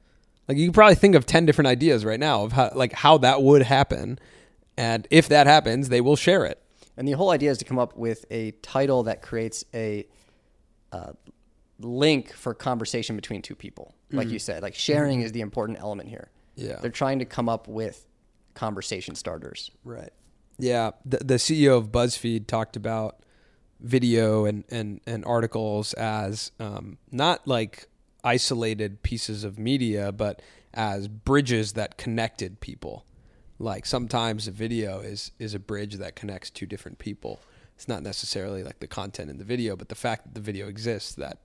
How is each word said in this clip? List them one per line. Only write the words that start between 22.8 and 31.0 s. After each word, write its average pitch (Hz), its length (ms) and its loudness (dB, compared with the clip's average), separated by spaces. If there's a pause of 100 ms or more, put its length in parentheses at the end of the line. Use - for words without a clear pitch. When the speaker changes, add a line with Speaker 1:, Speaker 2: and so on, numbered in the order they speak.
Speaker 1:
video 117 640 2
and, 104 240 -2
and, 107 360 -8
and 113 200 -8
articles 110 680 -2
as, 107 640 -6
um, 104 380 -12 (140)
not, 147 360 -2
like, 113 420 -4 (340)
isolated 113 800 -2
pieces 107 400 -8
of 101 160 -10
media, 110 520 -2
but 104 300 -6 (320)
as 104 340 -4